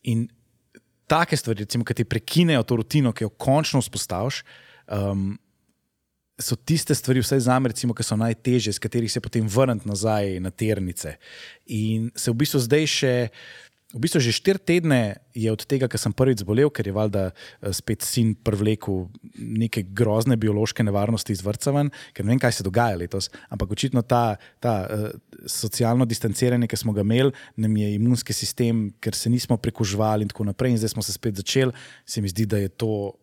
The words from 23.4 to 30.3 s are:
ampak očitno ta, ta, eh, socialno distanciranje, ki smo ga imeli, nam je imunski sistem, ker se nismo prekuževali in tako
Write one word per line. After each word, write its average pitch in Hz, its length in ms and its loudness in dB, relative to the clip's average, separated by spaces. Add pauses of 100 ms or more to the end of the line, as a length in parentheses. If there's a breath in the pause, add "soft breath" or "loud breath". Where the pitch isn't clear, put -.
ampak 98 220 -4
očitno 127 320 0
ta, 120 220 2 (340 loud breath)
ta, 120 260 0
eh, 107 280 -4 (320)
socialno 117 640 0
distanciranje, 120 600 0
ki 110 120 -4
smo 113 140 -2
ga 101 100 0
imeli, 123 300 4 (220 loud breath)
nam 110 200 0
je 104 180 2
imunski 117 400 2
sistem, 113 640 -2
ker - 180 -4
se - 160 -2
nismo 120 280 2
prekuževali 107 680 0
in 101 60 -2
tako - 180 -6